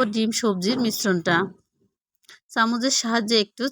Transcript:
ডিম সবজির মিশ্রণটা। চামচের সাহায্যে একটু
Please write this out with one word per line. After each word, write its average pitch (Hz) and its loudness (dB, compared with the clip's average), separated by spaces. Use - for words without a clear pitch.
ডিম 220 0
সবজির 208 0
মিশ্রণটা। 190 0
চামচের 240 0
সাহায্যে 226 0
একটু 208 -4